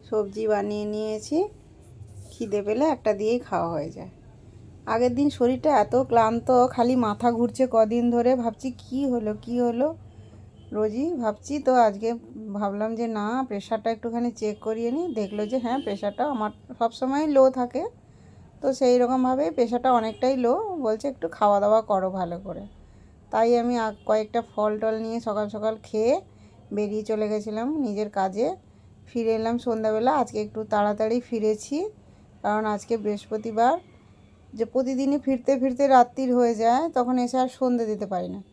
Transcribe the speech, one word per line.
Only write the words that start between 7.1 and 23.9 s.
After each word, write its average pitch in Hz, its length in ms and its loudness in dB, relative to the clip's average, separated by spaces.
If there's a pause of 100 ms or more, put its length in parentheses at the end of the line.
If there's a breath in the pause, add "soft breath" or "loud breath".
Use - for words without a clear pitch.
ঘুরছে 233 380 0
কদিন 233 400 4
ধরে, 240 260 4
ভাবছি 233 340 -4
কী 262 380 -4
হলো, 214 340 -2
কী 240 180 -4
হলো, 247 360 0 (760 loud breath)
রোজই 220 420 -2
ভাবছি। 240 440 -4
তো 262 160 2
আজকে 226 400 4 (380)
ভাবলাম 208 420 -4
যে 233 120 -4
না, 226 420 -4
প্রেশারটা 214 420 -4
একটুখানি 233 400 -4
চেক 208 280 -6
করিয়ে 226 320 -4
নিই। 320 240 -4
দেখলো 208 320 -4
যে 247 120 -4
হ্যাঁ, 247 240 -4
প্রেশারটা 208 420 -6
আমার 220 260 -4 (280)
সবসময় 262 480 -2
লো 269 240 6
থাকে, 254 360 -4 (760 loud breath)
তো 277 120 0
সেই 247 260 4
রকমভাবে 254 520 2
প্রেশারটা 247 420 2
অনেকটাই 240 440 2
লো। 339 440 0
বলছে, 220 280 -2
"একটু - 200 -6
খাওয়া 202 320 4
দাওয়া 214 220 4
করো 190 280 0
ভালো 180 300 -6
করে।" 190 260 -12 (640 soft breath)
তাই 233 280 4
আমি 240 200 0
আগ-, 220 280 -4